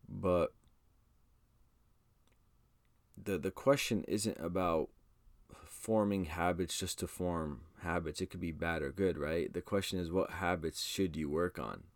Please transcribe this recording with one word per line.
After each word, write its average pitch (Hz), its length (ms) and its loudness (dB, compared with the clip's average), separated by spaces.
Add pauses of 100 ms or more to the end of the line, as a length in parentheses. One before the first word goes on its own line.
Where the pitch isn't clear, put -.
But 92 460 2 (2750)
the, 98 160 -2
the 85 140 0
question 135 560 2
isn't 104 320 0
about 85 500 2 (760)
forming 101 600 2
habits 85 520 0
just - 220 -4
to 90 80 -2
form 80 540 -2 (220)
habits. 82 360 -2
It 92 100 -2
could 87 120 -8
be 85 100 -2
bad 80 300 -2
or 71 100 -2
good, 87 260 2
right? 76 360 0
The 87 80 -2
question 98 380 0
is, 85 120 -2
what 92 200 2
habits 87 520 0
should 92 320 0
you 78 140 -2
work 85 280 0
on? 50 260 -6 (120)